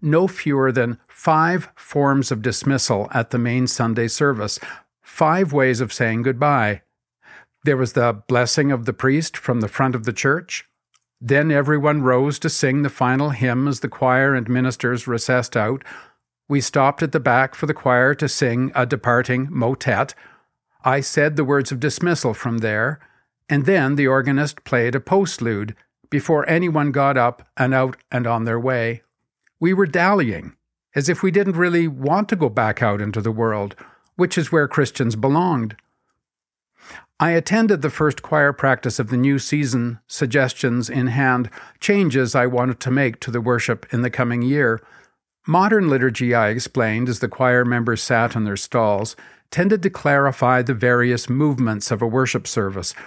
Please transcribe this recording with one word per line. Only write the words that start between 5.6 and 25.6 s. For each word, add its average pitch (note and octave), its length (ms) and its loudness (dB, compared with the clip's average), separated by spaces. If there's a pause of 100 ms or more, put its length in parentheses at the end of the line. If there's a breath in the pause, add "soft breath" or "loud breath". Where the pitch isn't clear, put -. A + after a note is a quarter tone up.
of B2 140 -4
saying A#2 300 0
goodbye. B2 580 0 (800 loud breath)
There C#3+ 140 2
was B2+ 160 -2
the A#2 340 2
blessing B2+ 420 2
of B2 140 -2
the A#2 80 -4
priest C#3 460 -2
from A#2+ 240 -2
the G#2 80 -2
front C3 260 0
of A2+ 80 -4
the A#2+ 80 -2
church. D3+ 560 -4 (540)
Then C#3 300 2
everyone D3 500 2
rose C3 380 2
to B2+ 100 -4
sing C3+ 320 0
the C#3+ 80 0
final C3+ 400 0
hymn B2+ 360 0
as C#3 140 -2
the - 80 -8
choir C3+ 480 2
and A#2+ 140 -4
ministers B2 580 -2
recessed B2 480 -2
out. A#2 300 -2 (640 loud breath)
We C#3+ 140 0
stopped C#3 400 2
at D3+ 100 -2
the C#3+ 80 -2
back B2+ 360 2
for - 100 -6
the D3 80 -4
choir B2+ 420 2
to C#3+ 140 -2
sing B2+ 460 -2
a B2+ 100 2
departing B2+ 640 0
motet. B2+ 640 -2 (720 soft breath)
I C3+ 180 0
said D3 340 0
the D3+ 100 0
words C#3 260 0
of B2+ 80 -6
dismissal D3 540 -2
from A#2 260 -4
there, A2 400 -2 (500 soft breath)
and C#3+ 160 2
then C#3+ 300 2
the C#3+ 120 2
organist C3+ 560 0
played A#2+ 320 0
a C#3 40 -2
postlude A2+ 760 -2 (340 soft breath)